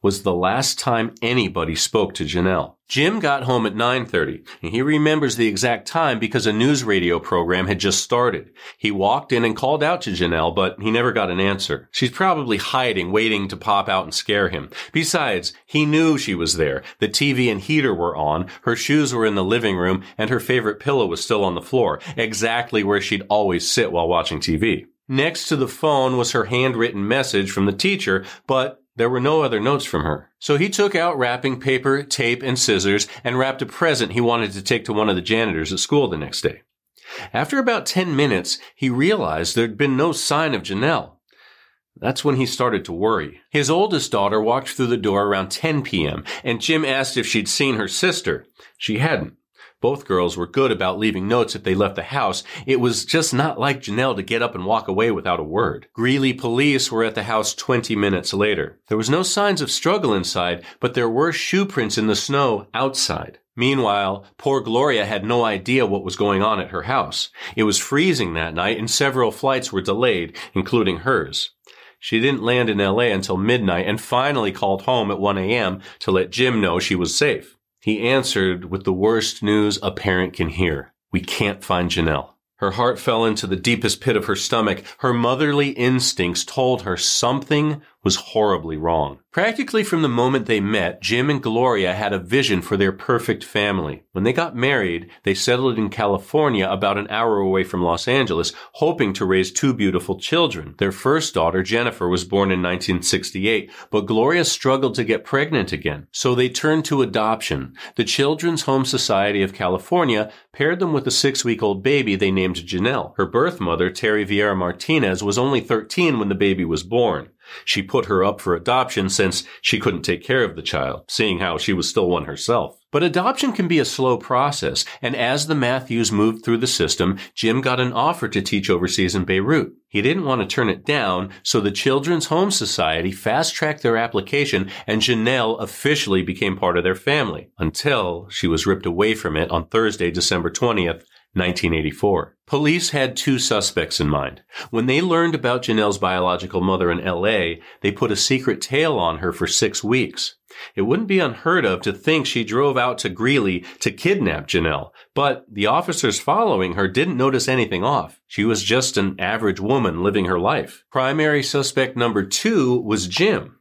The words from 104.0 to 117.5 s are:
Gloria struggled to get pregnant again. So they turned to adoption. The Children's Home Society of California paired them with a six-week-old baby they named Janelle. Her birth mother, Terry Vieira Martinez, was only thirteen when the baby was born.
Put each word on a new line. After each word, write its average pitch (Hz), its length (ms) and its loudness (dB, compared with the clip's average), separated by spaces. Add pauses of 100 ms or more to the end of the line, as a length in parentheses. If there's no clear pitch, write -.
Gloria 139 400 2
struggled 135 480 0
to 127 100 -2
get 107 180 0
pregnant 139 480 -2
again. 73 400 -6
So 127 240 0
they 127 140 2
turned 156 380 0
to 139 160 2
adoption. 107 720 -2 (220)
The 120 80 0
Children's 156 580 0
Home 135 240 2
Society 101 560 2
of 95 100 0
California 107 800 0 (240)
paired 165 260 0
them 170 140 0
with 135 120 0
a 127 60 0
six-week-old 110 720 0
baby 123 340 2
they 95 140 2
named 92 260 0
Janelle. 92 640 -2
Her 98 80 2
birth 170 340 0
mother, 87 300 0
Terry 107 340 0
Vieira 101 320 2
Martinez, 92 680 0
was 101 140 0
only 127 240 2
thirteen 127 580 0
when 101 120 0
the 98 40 0
baby 92 300 2
was 80 180 -2
born. 95 460 0 (360)